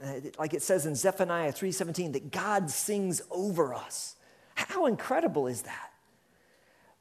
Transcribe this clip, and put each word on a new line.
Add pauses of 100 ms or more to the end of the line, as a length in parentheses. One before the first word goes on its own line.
uh, (240)
like
it
says
in
Zephaniah
three
seventeen,
that
God
sings (100)
over
us. (360)
How
incredible
is
that? (1080)